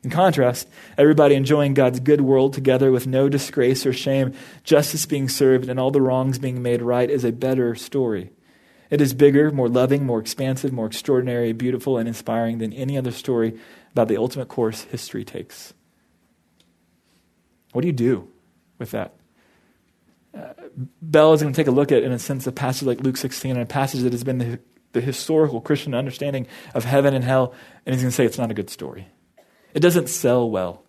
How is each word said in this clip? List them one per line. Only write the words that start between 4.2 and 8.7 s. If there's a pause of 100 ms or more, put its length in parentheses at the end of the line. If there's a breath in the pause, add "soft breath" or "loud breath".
justice
being
served,
and
all
the
wrongs
being
made
right
is
a
better
story. (600 soft breath)